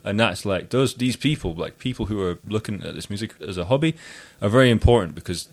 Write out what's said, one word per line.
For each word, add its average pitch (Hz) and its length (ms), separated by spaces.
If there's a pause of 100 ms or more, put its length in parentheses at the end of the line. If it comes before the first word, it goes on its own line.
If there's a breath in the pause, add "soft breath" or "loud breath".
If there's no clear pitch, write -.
and 101 160
that's 107 260
like 95 260
those, 131 240
these 123 200
people, 107 400
like 80 240
people 123 280
who 101 140
are 90 240
looking 104 380
at 80 120
this 80 140
music 104 320
as 92 160
a 87 80
hobby 147 300 (460 loud breath)
are 104 80
very 127 200
important 104 460
because 85 380